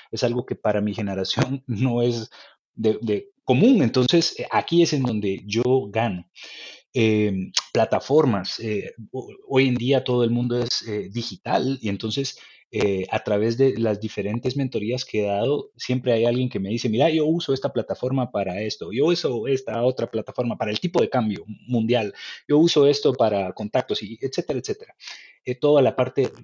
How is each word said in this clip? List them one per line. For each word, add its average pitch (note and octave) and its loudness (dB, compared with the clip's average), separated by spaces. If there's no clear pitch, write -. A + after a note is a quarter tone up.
es A2 -2
algo A#2+ -2
que - -6
para G#2 0
mi G#2 -2
generación G#2 -4
<laughs> - -12
no A#2+ 0
es A#2 -2
de, G#2+ 0
de G#2 -2
común. F#3 6
Entonces, C3 2
eh, A#2+ -6
aquí E3 2
es D#3+ 2
en C#3 0
donde G2+ -2
yo A#2 0
gano. G#2 -2
Eh, G#2+ 2
plataformas, A2+ 2
eh, G#2+ -4
ho-, B2 -10
hoy C3+ 4
en B2 2
día B2+ 2
todo B2 2
el A#2 2
mundo A#2+ 0
es, A#2 -2
eh, G#2 -4
digital A#2 -2
y A2 -2
entonces, A2 -4
eh, G2+ 0
a G#2+ -2
través A2 2
de C3 4
las A2 0
diferentes G#2+ -4
mentorías B2+ -4
que G#2+ -2
he G#2 0
dado, G#2+ -2
siempre B2+ -2
hay A2+ 4
alguien B2+ 0
que A#2 -6
me F#2+ -4
dice, A2+ -2
"Mira, B2 4
yo D#3 2
uso D#3+ 0
esta C3+ -2
plataforma B2+ -4
para F#2+ -4
esto, G#2 -8
yo B2 0
uso C3 -2
esta A#2 -2
otra A#2+ 0
plataforma A2+ -4
para G#2+ -2
el G#2+ -2
tipo F3 0
de G#2+ 2
cambio A2+ -2
mundial, A2+ 0
yo D3 4
uso D#3 6
esto C#3+ 2
para G2+ 0
contactos", G#2+ -4
y A2 -12
etcétera, C3+ -4
etcétera. - -8
Eh, B2+ -4
toda D3 4
la A#2 4
parte B2+ 0